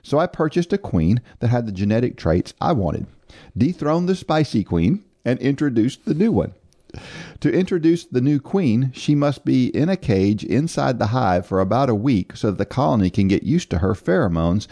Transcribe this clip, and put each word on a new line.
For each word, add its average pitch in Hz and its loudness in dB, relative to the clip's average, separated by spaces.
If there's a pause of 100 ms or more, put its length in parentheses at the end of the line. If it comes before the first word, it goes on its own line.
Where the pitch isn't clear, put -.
So - -2
I 170 2
purchased 170 -2
a 196 -2
queen 98 0 (200)
that 117 0
had 120 0
the 107 -8
genetic 104 0
traits - 0
I - 0
wanted, 92 -2 (480)
dethroned 160 0
the 185 0
spicy 156 0
queen, 90 0 (220)
and 123 0
introduced 131 0
the 180 0
new 202 2
one. 95 -2 (840)
To 151 0
introduce 170 0
the 123 -2
new 143 2
queen, 135 0
she - 0
must 143 0
be 131 2 (100)
in 147 2
a 196 0
cage 101 0
inside 135 -2
the 110 0
hive 101 0
for 95 -2
about 117 0
a 113 2
week 107 0
so 113 -2
that 90 -4
the 98 -2
colony 127 0
can 98 0
get 95 2
used 160 0
to 92 0
her 85 0
pheromones 95 0